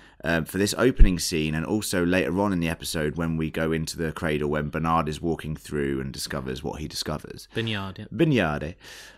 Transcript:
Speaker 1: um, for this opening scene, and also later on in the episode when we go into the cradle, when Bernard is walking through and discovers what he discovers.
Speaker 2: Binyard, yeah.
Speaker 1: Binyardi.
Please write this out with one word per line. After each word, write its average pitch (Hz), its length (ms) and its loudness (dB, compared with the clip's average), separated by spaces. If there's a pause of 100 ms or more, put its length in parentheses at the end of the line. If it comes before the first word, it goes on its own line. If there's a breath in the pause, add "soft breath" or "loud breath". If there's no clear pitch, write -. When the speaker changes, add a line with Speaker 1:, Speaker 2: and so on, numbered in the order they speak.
(240 soft breath)
Speaker 1:
um, 82 220 2
for - 140 -2
this 104 180 2
opening 107 400 6
scene, 78 380 0
and 80 100 -2
also 98 400 0
later 87 360 2
on 101 120 2
in 87 60 0
the 82 100 0
episode 78 480 -2
when 82 200 0
we 80 120 0
go 80 220 0
into 80 260 -2
the 80 140 -2
cradle, 76 400 0
when 76 180 0
Bernard 80 400 0
is 76 100 -4
walking 78 360 -2
through 69 440 -2
and 65 140 -6
discovers 65 500 -6
what 67 160 -6
he 78 80 -6
discovers. - 680 -8
Speaker 2:
Binyard, 104 420 -4
yeah. 107 160 -10
Speaker 1:
Binyardi. 95 640 4 (420 loud breath)